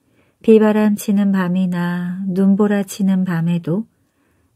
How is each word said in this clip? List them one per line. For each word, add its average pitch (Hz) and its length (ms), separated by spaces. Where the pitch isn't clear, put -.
비바람 214 520
치는 202 360
밤이나 180 960
눈보라 196 560
치는 190 400
밤에도 170 640